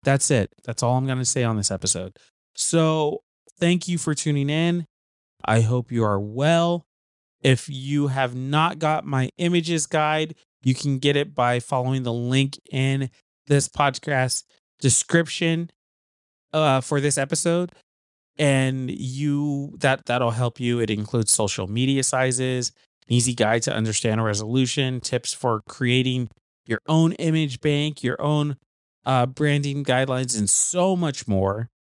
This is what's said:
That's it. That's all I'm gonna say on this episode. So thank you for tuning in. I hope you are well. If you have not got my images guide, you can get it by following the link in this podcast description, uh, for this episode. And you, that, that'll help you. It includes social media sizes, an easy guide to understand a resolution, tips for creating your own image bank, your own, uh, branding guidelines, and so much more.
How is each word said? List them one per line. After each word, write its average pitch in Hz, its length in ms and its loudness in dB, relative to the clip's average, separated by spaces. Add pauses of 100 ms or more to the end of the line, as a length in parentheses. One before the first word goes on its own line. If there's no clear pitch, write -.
That's 139 260 2
it. 113 200 2 (140)
That's - 180 -6
all 123 140 2
I'm 131 100 0
gonna 127 180 -2
say 123 200 0
on 113 120 0
this 101 140 -2
episode. 92 460 -6 (380)
So 160 680 0 (360)
thank 170 300 2
you 175 100 -2
for 151 160 -2
tuning 143 340 0
in. 170 380 0 (580)
I 110 160 4
hope 120 320 0
you 117 120 2
are 101 160 2
well. 165 680 0 (560)
If 131 260 4
you 143 400 -2
have 131 260 -2
not 147 440 -2
got 156 260 -2
my 131 320 -2
images 170 500 0
guide, 156 480 0 (280)
you 131 120 4
can 139 240 -2
get 143 160 2
it 147 200 -2
by 123 260 0
following 127 440 -2
the 120 80 -2
link 131 460 0 (120)
in 135 400 -2 (360)
this 139 220 2
podcast 135 760 -2 (360)
description, 165 920 0 (840)
uh, 147 280 4
for 143 200 -2
this 143 180 0
episode. 170 540 0 (680)
And 131 520 2
you, 143 880 -4
that, 135 280 0
that'll 123 240 2
help 120 280 -2
you. 120 220 0
It 107 100 0
includes 107 420 0
social 101 340 0
media 131 360 0
sizes, 127 680 0 (340)
an 123 60 0
easy 123 220 4
guide 113 300 2
to - 100 -2
understand 110 460 0
a 113 40 0
resolution, 123 760 0
tips - 340 -4
for 117 340 -2
creating 127 600 0 (360)
your 113 200 -4
own 160 260 4
image 156 480 -2
bank, 147 440 -2
your - 160 -2
own, 147 360 0 (500)
uh, 127 200 2
branding 143 580 -2
guidelines, 131 540 0
and 104 100 0
so 180 460 2
much 165 320 -2
more. 101 440 0 (120)